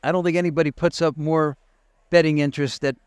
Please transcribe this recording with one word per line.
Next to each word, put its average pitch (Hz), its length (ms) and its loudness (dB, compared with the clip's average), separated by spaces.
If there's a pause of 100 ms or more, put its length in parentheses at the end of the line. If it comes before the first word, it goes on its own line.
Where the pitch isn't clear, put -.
I 143 80 -2
don't 180 120 0
think 170 140 0
anybody 160 320 0
puts - 320 -2
up 156 160 0
more 156 400 -2 (540)
betting 160 280 4
interest 143 420 -4
that, 139 140 -2 (120)